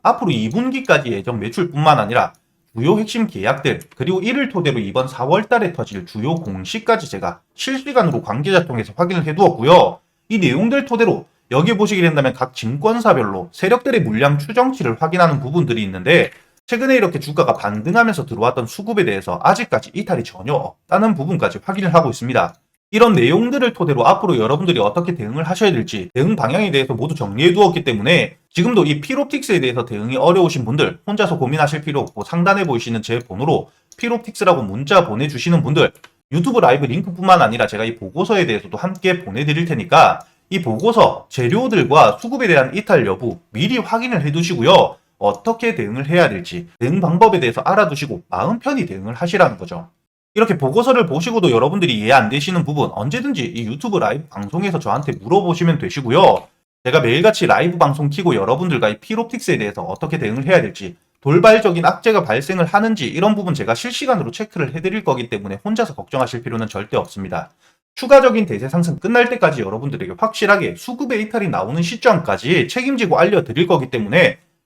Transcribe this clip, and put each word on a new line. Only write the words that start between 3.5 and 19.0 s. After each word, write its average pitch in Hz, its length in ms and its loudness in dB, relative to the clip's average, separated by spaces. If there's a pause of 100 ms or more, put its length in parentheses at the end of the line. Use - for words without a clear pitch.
그리고 185 260 -2
이를 254 280 -2
토대로 143 300 -2
이번 117 280 -4
사월 156 380 -2
달에 208 280 0
터질 101 320 -8
주요 226 300 -4
공시까지 165 760 -4
제가 - 320 -8 (140)
실시간으로 254 640 0
관계자 170 440 0
통해서 117 300 -6
확인을 175 300 0
해두었고요. 151 760 4 (300)
이 220 80 0
내용들 202 480 2
토대로 226 400 0 (240)
여기 170 260 2
보시게 202 260 0
된다면 147 320 2
각 - 200 -6
증권사별로 139 960 0
세력들의 240 500 0
물량 131 360 2
추정치를 220 640 0
확인하는 165 400 2
부분들이 127 440 -2
있는데, 98 460 2 (380)
최근에 262 280 0
이렇게 180 240 2
주가가 143 340 0
반등하면서 170 760 0
들어왔던 117 400 -2
수급에 208 380 -2